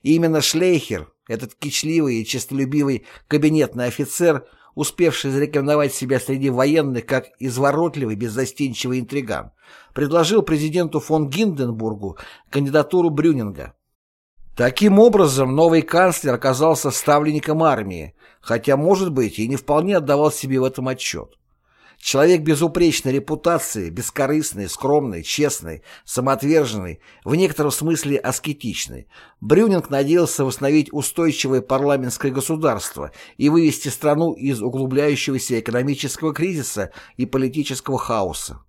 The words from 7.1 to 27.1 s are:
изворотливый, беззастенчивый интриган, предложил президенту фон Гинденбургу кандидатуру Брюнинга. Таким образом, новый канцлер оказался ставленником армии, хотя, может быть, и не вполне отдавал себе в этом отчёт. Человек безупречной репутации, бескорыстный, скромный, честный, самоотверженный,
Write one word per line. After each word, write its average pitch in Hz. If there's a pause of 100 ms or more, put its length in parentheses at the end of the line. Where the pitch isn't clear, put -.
изворотливый, 139
беззастенчивый 123
интриган, 107 (420)
предложил 165
президенту 156
фон 156
Гинденбургу 117 (320)
кандидатуру 147
Брюнинга. 139 (800)
Таким 190
образом, 143
новый 165
канцлер 165
оказался 135
ставленником 151
армии, 98 (260)
хотя, 120
может 180
быть, 123
и 113
не 135
вполне 165
отдавал 147
себе 131
в 127
этом 131
отчёт. - (680)
Человек 160
безупречной 160
репутации, 139
бескорыстный, 135
скромный, 135
честный, 82 (220)
самоотверженный, 127 (240)